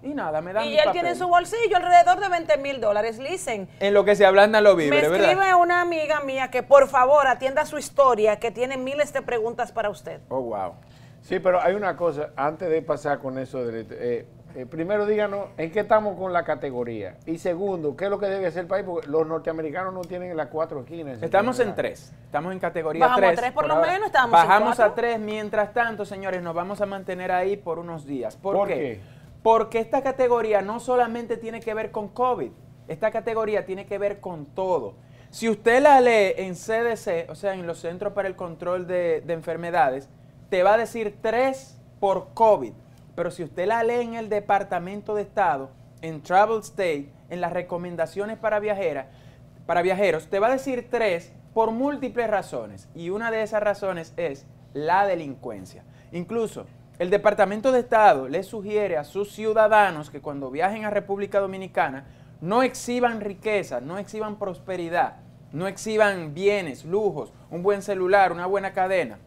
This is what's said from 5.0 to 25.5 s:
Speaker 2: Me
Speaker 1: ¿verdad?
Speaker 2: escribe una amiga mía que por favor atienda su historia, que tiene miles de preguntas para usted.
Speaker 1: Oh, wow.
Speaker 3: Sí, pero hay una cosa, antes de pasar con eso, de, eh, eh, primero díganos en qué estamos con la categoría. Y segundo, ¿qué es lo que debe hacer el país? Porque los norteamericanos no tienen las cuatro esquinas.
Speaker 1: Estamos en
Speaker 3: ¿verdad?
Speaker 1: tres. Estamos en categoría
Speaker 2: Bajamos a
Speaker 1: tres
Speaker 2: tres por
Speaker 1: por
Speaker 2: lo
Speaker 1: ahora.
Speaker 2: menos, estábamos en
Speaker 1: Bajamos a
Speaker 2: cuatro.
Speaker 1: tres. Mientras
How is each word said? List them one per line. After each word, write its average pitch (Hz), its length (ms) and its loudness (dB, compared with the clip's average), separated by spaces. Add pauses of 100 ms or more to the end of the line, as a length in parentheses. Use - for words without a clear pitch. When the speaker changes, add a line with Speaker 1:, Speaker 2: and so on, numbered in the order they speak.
Speaker 2:
Me - 40 4
Speaker 1:
¿verdad? - 220 4
Speaker 2:
escribe 381 240 4
una 349 260 6
amiga 311 400 0
mía 262 300 -4
que 254 120 0
por 277 260 8
favor 269 380 6
atienda 262 380 2
su 302 140 -6
historia, 214 600 2
que 233 120 -4
tiene 254 260 -4
miles 277 380 -4
de 262 80 -4
preguntas 240 500 -4
para 220 160 -4
usted. 165 400 -10
Speaker 1:
Oh, 127 140 -4
wow. 104 300 -6 (500)
Speaker 3:
Sí, 185 160 -4
pero 180 200 2
hay 175 160 2
una 202 220 -4
cosa, 151 400 -4
antes 156 320 -2
de 160 140 0
pasar 143 360 -2
con 131 200 -8
eso, 131 260 -8
de, 113 280 -8
eh, 120 340 -4 (280)
eh, 127 120 -12
primero 185 400 -2
díganos 202 400 -2 (100)
en 165 160 -6
qué 208 80 0
estamos 208 380 2
con 185 160 -6
la 170 100 0
categoría. 120 800 -6
Y 165 140 -6
segundo, 175 580 -4
¿qué 175 80 -6
es 202 60 -2
lo 202 80 -2
que 202 80 -4
debe 190 200 -2
hacer 170 180 -4
el 170 40 -14
país? 190 160 -2
Porque 165 240 -8
los 156 180 2
norteamericanos 160 680 -6
no 185 80 -8
tienen 180 340 -10
las 151 120 -4
cuatro 151 320 -6
esquinas. 139 420 -12
Speaker 1:
Estamos 202 380 2
en 226 80 2
Speaker 3:
¿verdad? 175 80 -6
Speaker 1:
tres. - 360 -6 (140)
Estamos 160 260 -4
en 185 60 -10
categoría 165 480 0
Speaker 2:
Bajamos 247 160 4
a 190 60 6
Speaker 1:
tres 170 120 2
Speaker 2:
tres 247 120 -2
por 294 100 -2
Speaker 1:
por 294 60 0
Speaker 2:
lo 302 80 2
Speaker 1:
ahora. 330 160 2
Speaker 2:
menos, 403 160 -2
estábamos 247 300 6
en 165 100 8
Speaker 1:
Bajamos 220 320 4
a 226 80 8
Speaker 2:
cuatro. 208 80 0
Speaker 1:
tres. 233 220 -2
Mientras 214 540 -4